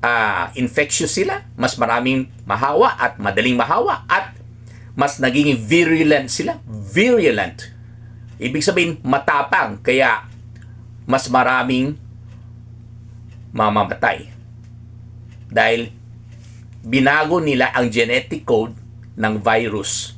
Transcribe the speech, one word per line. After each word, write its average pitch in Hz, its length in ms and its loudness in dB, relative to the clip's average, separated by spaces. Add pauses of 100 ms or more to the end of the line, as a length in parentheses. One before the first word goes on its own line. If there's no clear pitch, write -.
ah, 110 560 2
infectious 143 560 0
sila, 285 400 -2
mas 123 240 -2
maraming 123 480 0 (160)
mahawa 143 560 2
at 120 240 -2
madaling 104 320 2
mahawa, 170 560 0
at 185 240 0 (600)
mas 139 240 0
nagiging 135 400 2
virulent 151 720 4
sila. - 400 -2
Virulent. 110 960 2 (720)
Ibig 131 240 -2
sabihin, 175 400 0
matapang. 139 800 0
Kaya, 123 400 4 (800)
mas 131 240 2
maraming 127 720 2 (1500)
mamamatay. 107 800 0 (1200)
Dahil 113 400 2 (960)
binago 147 560 4
nila 127 320 2
ang 123 160 2
genetic 120 560 0
code 113 280 2 (440)
ng 107 240 0
virus 110 760 0